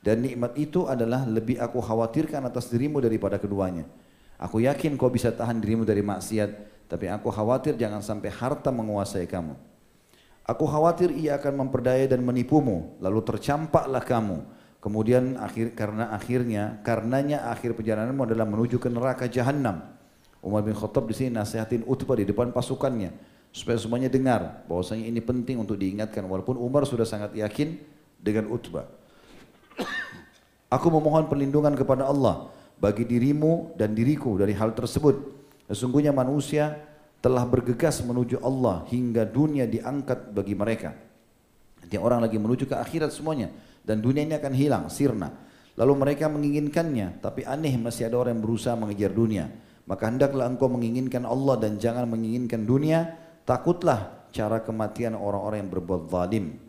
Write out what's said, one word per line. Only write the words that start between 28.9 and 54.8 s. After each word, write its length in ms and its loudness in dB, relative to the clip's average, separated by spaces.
<coughs> 960 -8
"Aku 160 4
memohon 400 4
perlindungan 400 4
kepada 320 2
Allah 480 2
bagi 320 2
dirimu 720 2
dan 160 2
diriku 400 2
dari 160 4
hal 240 0
tersebut. 400 4
Sesungguhnya 400 2
manusia 640 0
telah 240 4
bergegas 560 2
menuju 400 0
Allah 480 0
hingga 320 0
dunia 400 2
diangkat 720 -4
bagi 160 -2
mereka." 400 -2
Jadi 80 -6
orang 320 4
lagi 80 0
menuju 320 2
ke 80 -2
akhirat 400 -2
semuanya, 320 -4
dan 160 0
dunia 240 2
ini 80 -2
akan 160 -4
hilang, 400 2
sirna. 400 0
Lalu 160 8
mereka 320 2
menginginkannya, 960 0
tapi 240 -6
aneh 320 0
masih 320 -2
ada 80 2
orang 160 2
yang 80 -2
berusaha 320 0
mengejar 400 -2
dunia. 320 2
"Maka 240 -2
hendaklah 400 2
engkau 160 2
menginginkan 560 0
Allah 320 2
dan 240 -2
jangan 240 0
menginginkan 640 -2
dunia. 560 2
Takutlah 880 0
cara 260 0
kematian 560 -4